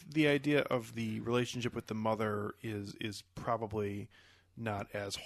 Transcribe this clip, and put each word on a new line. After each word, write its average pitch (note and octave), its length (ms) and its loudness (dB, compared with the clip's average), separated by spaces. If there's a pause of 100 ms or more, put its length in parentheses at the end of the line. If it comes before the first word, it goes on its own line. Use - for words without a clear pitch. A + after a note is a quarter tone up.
the D3+ 200 6
idea C#3+ 320 6
of A#2 340 0
the A2 240 -2
relationship A#2+ 560 0
with A#2 120 -4
the A2 60 -2
mother A2 720 0
is, G#2 380 -6
is G#2 220 -6 (120)
probably G#2 720 -2 (500)
not G#2+ 360 -4
as G2+ 220 -4 (100)